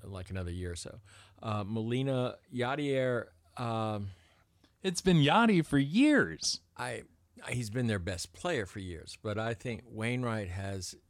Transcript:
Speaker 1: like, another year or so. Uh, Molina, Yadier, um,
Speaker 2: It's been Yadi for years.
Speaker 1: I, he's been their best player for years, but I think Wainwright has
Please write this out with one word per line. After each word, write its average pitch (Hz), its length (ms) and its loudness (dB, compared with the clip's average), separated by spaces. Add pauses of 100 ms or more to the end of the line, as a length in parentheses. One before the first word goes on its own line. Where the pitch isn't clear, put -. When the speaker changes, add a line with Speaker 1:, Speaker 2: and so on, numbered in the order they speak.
Speaker 1:
like, 92 260 -10
another 92 220 -6
year 90 200 -6
or 85 40 -8
so. - 240 -14 (420)
Uh, 107 240 -4
Molina, 123 680 -2 (180)
Yadier, 127 720 0 (320)
um, 110 520 -2 (680)
Speaker 2:
It's 185 200 -4
been 185 160 6
Yadi 170 500 6
for 143 120 2
years. 156 800 4 (160)
Speaker 1:
I, 123 260 -8 (460)
he's 123 200 -2
been 120 200 0
their 104 100 2
best 90 340 -6
player 156 320 -2
for - 140 -12
years, 85 420 -10
but 104 160 -4
I 113 160 -2
think 117 360 -8
Wainwright 113 640 -4
has 95 440 -6 (160)